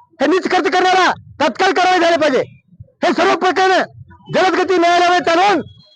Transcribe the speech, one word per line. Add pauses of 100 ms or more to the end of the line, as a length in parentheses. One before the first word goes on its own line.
(220)
हे
नीच
कृत्य
करणारा (300)
तात्काळ
कारवाई
झाली
पाहिजे. (600)
हे
सर्व
प्रकरण (640)
जलद
गती
न्यायालयामध्ये
चालवून (340)